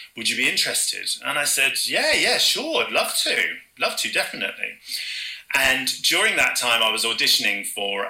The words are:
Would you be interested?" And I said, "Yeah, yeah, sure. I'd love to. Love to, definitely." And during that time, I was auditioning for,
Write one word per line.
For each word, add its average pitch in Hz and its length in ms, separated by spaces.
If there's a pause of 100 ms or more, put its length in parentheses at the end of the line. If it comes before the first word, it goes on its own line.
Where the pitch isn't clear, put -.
(160)
Would 113 140
you 113 80
be 131 100
interested?" - 600 (120)
And 143 160
I 147 60
said, 139 280 (120)
"Yeah, 254 300
yeah, 208 240
sure. 277 480
I'd - 40
love - 240 (100)
to. 160 120 (420)
Love 208 200
to, - 120
definitely." - 680 (760)
And 131 340 (120)
during 202 360
that 123 200
time, 117 260
I 110 80
was 110 140
auditioning 107 640
for, 101 420